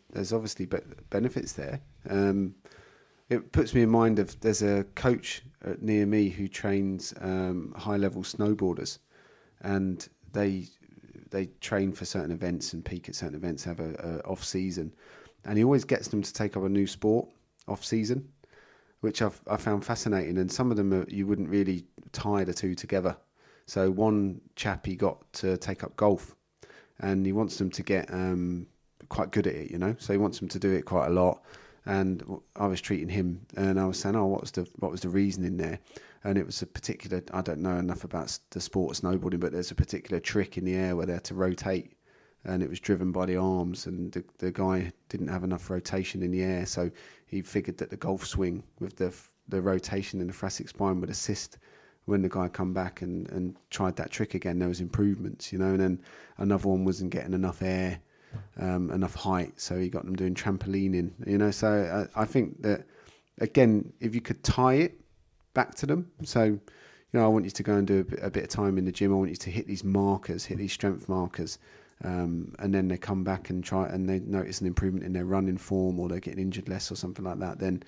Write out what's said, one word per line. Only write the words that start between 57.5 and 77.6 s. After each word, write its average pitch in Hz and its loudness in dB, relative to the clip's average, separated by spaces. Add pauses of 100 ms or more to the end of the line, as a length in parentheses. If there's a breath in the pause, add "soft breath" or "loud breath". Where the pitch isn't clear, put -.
air, 92 0 (600 loud breath)
um, 90 0
enough 90 0
height, 92 0
so - -4
he 92 0
got 85 -4
them 92 -4
doing 92 0
trampolining, 95 0 (160)
you 101 2
know. 104 6
So 101 0
I, 110 2
I - 4
think - 0
that, 104 2 (540 loud breath)
again, 113 6
if 113 -2
you 117 0
could - -8
tie 127 4
it 165 2 (520)
back - 2
to - -4
them, 165 0 (120)
so, 120 4
you 107 4 (520 loud breath)
know, 117 6
"I 110 8
want 110 6
you 95 -4
to - -8
go 104 4
and 101 6
do 98 6
a 92 0
bit, - -6
a 98 -2
bit - -2
of - -12
time 101 2
in 92 2
the 92 0
gym. 98 4
I 98 6
want 95 2
you 87 -6
to - -8
hit 98 -4
these 98 -6
markers, 98 2
hit - -6
these 98 -4
strength - -2
markers." 90 -2 (460 loud breath)
Um, 87 -2
and 98 0
then 95 2
they 90 0
come 95 -4
back 95 -2
and 90 -2
try, 95 0
and 92 -2
they 95 2
notice 95 -4
an 95 -2
improvement 92 0
in 92 -4
their 90 0
running 95 2
form, 92 0
or 87 -2
they're 87 -4
getting 95 -6
injured 95 -4
less 95 -6
or 90 -6
something 92 -8
like 92 -6
that, 92 -6
then 92 0